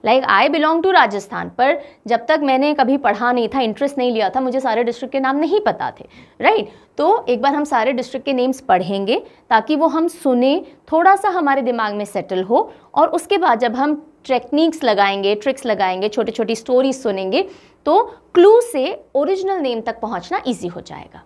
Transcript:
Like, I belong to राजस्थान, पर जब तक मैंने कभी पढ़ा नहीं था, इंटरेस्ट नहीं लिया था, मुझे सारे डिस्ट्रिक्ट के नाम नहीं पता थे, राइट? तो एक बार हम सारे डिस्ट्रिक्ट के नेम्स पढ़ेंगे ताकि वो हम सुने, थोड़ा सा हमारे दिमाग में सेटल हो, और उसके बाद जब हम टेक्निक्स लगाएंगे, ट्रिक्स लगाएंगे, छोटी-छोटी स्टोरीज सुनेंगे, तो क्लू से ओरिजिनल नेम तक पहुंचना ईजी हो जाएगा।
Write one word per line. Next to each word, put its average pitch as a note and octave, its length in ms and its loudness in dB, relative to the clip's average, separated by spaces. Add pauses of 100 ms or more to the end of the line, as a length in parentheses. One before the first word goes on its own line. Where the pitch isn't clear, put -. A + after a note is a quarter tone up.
Like, B3+ 240 2
I C#4 260 4
belong D#4+ 300 2
to F#4+ 80 2
राजस्थान, G3+ 560 0
पर C4+ 320 0 (260)
जब A#3 180 0
तक D#4 180 2
मैंने C#4 300 2
कभी C4+ 240 2
पढ़ा A#3+ 340 0
नहीं A#3+ 180 0
था, C4 100 -2
इंटरेस्ट C4+ 380 -2
नहीं B3 140 0
लिया G#3+ 180 0
था, C4 120 -2
मुझे B3+ 180 -2
सारे A#3+ 240 0
डिस्ट्रिक्ट A#3 300 -6
के C4+ 60 -2
नाम C4 160 0
नहीं D#4+ 240 0
पता G#3+ 320 -2
थे, - 160 -20 (340)
राइट? E4+ 280 0 (280)
तो E4+ 320 2
एक A#3 120 0
बार C#4 140 0
हम D4+ 80 -2
सारे C4 300 0
डिस्ट्रिक्ट B3 320 -8
के C#4 80 -2
नेम्स C4 280 -2
पढ़ेंगे G3 600 -2 (260)
ताकि A3+ 260 2
वो D#4+ 120 2
हम D#4+ 200 0
सुने, C4+ 580 0 (260)
थोड़ा F4 240 4
सा G4+ 140 -2
हमारे C#4+ 320 0
दिमाग A3+ 320 -4
में G#3 120 -6
सेटल F#3+ 380 -6
हो, B3+ 300 0 (220)
और D#4 120 4
उसके F4 300 -2
बाद C#4+ 220 2
जब A#3+ 160 0
हम D4 380 -4 (140)
टेक्निक्स D4 560 0
लगाएंगे, G3 520 2
ट्रिक्स C4 300 -6
लगाएंगे, G3 440 -2
छोटी-छोटी A3 460 -4
स्टोरीज B3+ 480 0
सुनेंगे, G3 460 -2 (360)
तो F#4 180 4 (300)
क्लू G#4 280 8
से D#4 440 -4 (100)
ओरिजिनल F#4+ 420 0
नेम B3 240 -4
तक A3+ 180 -8
पहुंचना A3 480 -6
ईजी F#3 200 -4
हो E3+ 140 -10
जाएगा। - 440 -20